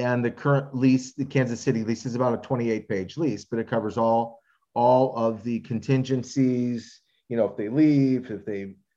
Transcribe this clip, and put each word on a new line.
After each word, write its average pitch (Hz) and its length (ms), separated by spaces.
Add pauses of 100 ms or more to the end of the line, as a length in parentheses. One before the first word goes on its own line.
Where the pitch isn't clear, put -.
And 123 240
the 117 60
current 143 360 (160)
lease, 131 300
the 139 120
Kansas 117 360
City 113 220
lease, 113 240
is 117 80
about 123 180
a 113 140
twenty-eight 117 420
page 95 280
lease, 131 320
but 113 100
it 110 80
covers 107 300
all, 117 260 (500)
all 127 420
of 113 280
the 117 160
contingencies, 127 1400 (280)
you 117 80
know, 107 80
if 101 100
they 104 140
leave, 135 600
if 101 140
they 101 160 (360)